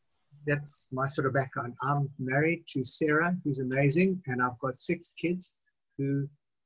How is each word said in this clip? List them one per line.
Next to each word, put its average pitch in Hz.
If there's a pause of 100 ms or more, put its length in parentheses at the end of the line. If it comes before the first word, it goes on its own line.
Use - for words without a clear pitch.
(440)
that's 147
my 131
sort 139
of 117
background. 123
I'm 143
married 147
to 135
Sarah, 160
who's 135
amazing, 143
and 123
I've 123
got 127
six -
kids, 180 (440)
who 139 (380)